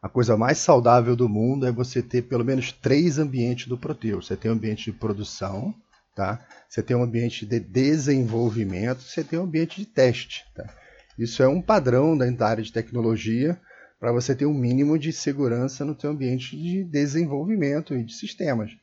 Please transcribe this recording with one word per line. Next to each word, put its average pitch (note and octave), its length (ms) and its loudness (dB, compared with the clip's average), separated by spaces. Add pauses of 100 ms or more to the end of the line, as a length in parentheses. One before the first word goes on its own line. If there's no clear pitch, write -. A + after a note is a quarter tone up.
a G2 60 -8
coisa A#2 280 2
mais B2 200 2
saudável B2 580 6
do A#2+ 140 2
mundo B2 380 0
é B2 60 0
você B2 300 -2
ter B2 200 -2
pelo A#2 220 -2
menos C3 280 -2
três D3 460 2
ambientes B2 500 -2
do B2 80 -4
Proteus. A2 500 -6
Você G2 100 -4
tem A2 140 -2
um A2+ 40 2
ambiente G#2+ 360 -4
de F#2+ 80 -10
produção, G#2 760 -6 (420)
tá? G2+ 280 -4 (240)
Você - 140 -4
tem B2 140 0
um B2 60 2
ambiente A#2 440 -2
de A#2 140 0
desenvolvimento, A#2+ 1400 0
você - 200 -8
tem E3 160 -4
um F3+ 60 -2
ambiente D#3+ 340 -2
de G#3 80 -8
teste, - 560 0 (120)
tá? - 100 -12 (540)
Isso A#2 240 0
é C3 60 8
um E3 120 2
padrão D3+ 560 4
da B2 320 0
área A2 160 0
de - 80 -12
tecnologia A2+ 880 -2 (380)
pra A#2 120 -2
você B2 240 0
ter C#3 120 0
um D3+ 80 2
mínimo C3+ 440 2
de D3+ 140 -2
segurança C3+ 720 -2
no D3 100 -4
teu C#3+ 160 -6
ambiente C3 460 -4
de F3 260 -4
desenvolvimento D3 1120 -2
e B2 80 -2
de A2+ 120 -10
sistemas. C3 560 -4 (120)